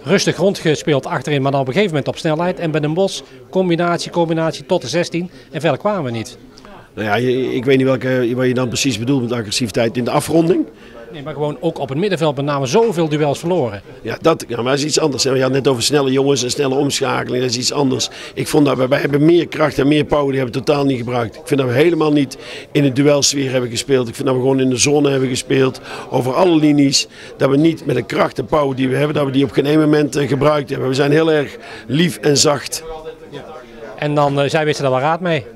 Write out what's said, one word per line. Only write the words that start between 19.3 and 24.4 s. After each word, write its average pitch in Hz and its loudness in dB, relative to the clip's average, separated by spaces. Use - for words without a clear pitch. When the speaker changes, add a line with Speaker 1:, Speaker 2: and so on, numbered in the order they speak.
Speaker 2:
kracht 147 -2
en 135 4
meer 147 4
power, 147 0
die 135 0
hebben 131 -2
we 113 -8
totaal 143 2
niet 135 0
gebruikt. 120 -4
Ik - -18
vind - 0
dat 131 0
we 120 0
helemaal 156 4
niet 147 0
in 147 2
de 139 4
duelsfeer 143 2
hebben 123 0
gespeeld. 123 0
Ik 110 -10
vind 135 -4
dat 131 2
we 127 0